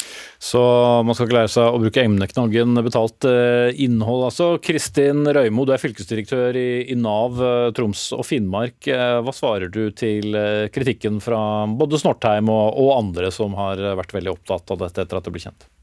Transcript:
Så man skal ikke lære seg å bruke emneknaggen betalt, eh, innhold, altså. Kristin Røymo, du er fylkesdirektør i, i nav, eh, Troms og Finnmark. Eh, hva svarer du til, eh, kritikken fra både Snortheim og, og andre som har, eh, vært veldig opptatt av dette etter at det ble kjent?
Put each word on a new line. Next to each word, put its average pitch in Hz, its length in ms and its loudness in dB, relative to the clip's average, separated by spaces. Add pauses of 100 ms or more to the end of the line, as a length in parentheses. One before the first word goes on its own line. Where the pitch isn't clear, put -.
(400)
Så 123 640 4
man 117 100 2
skal 117 140 -2
ikke 120 80 2
lære 110 160 4
seg 117 160 4
å 120 140 0
bruke 110 180 2
emneknaggen 117 800 2
betalt, 113 460 0
eh, 123 480 2
innhold, 123 560 0
altså. 170 260 0
Kristin 147 680 0
Røymo, 135 380 2
du 135 80 2
er 127 100 -2
fylkesdirektør 123 720 -4
i, 123 380 -2
i - 20 -2
nav, 117 460 -2
eh, 120 300 2
Troms 110 420 -4
og 117 100 -6
Finnmark. 110 640 -4
Eh, 123 320 0
hva 123 160 -6
svarer 101 340 -2
du 107 220 -4
til, 107 420 -4
eh, 104 360 -2
kritikken 110 520 -2
fra 107 460 -2
både 147 320 0
Snortheim 110 480 2
og, 110 320 2
og 135 240 4
andre 90 280 -4
som 101 240 -4
har, 98 180 -4
eh, 98 260 -4
vært 90 160 -8
veldig 92 160 -4
opptatt 87 400 -6
av 87 80 -6
dette 90 240 -4
etter 90 140 -6
at 92 80 -8
det 87 80 -10
ble 85 80 -10
kjent? - 260 -20 (160)